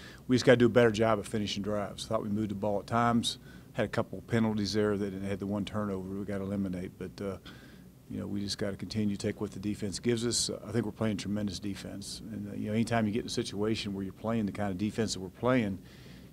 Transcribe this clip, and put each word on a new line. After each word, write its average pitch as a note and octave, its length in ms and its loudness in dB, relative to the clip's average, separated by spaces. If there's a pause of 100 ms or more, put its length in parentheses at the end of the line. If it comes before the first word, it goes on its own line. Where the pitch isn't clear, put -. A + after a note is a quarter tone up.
(280)
we B2+ 80 8
just A2+ 100 4
gotta B2+ 100 12
do A#2+ 100 10
a - 20 12
better A#2 240 8
job A2 260 4
of G2 80 -6
finishing G#2 380 -2
drives. G2+ 420 -4
Thought A2+ 160 0
we G#2+ 60 -4
moved G#2 240 0
the - 20 -4
ball G2+ 240 0
at F#2 80 -8
times. A#2 540 2 (340)
Had A#2 100 2
a G2 60 -2
couple - 280 -2
of - 80 -14
penalties G#2+ 460 2
there G#2 240 4
that G2+ 160 -2 (100)
had G2 160 -2
the G2+ 80 -4
one G2+ 180 0
turnover G2 440 -4
we G2 160 -6
gotta G2 180 -4
eliminate. F#2+ 560 -4
But, F#2 260 -8
uh, F#2+ 120 -4 (720)
you G#2+ 80 -6
know, G2 80 -6
we G2+ 140 -4
just G2+ 180 -6
gotta G2+ 160 -2
continue G2+ 400 -2
to G2 120 -2
take G#2 140 -2
what G2+ 120 -4
the G2 80 -12
defense G2+ 400 -4
gives A#2 260 2
us. - 240 0
Uh, - 160 -6
I G#2 60 -8
think A2+ 120 2
we're G#2 60 -4
playing G#2+ 280 0
tremendous G2+ 420 -4
defense. G2 600 -8 (120)
And, G2+ 180 -6
uh, G2+ 60 -8
you G#2+ 120 -4
know, G#2+ 40 -2
anytime A2+ 340 4
you G2+ 60 2
get A#2+ 80 0
in D#2+ 60 -4
a G2 40 -6
situation G#2 640 -2
where G2 80 -4
you're F#2+ 100 -6
playing A2+ 340 0
the F#2+ 60 -2
kind G2+ 200 -2
of F2+ 60 -4
defense G#2+ 340 0
that F#2+ 80 -8
we're F#2 80 -8
playing, A2+ 500 2 (540)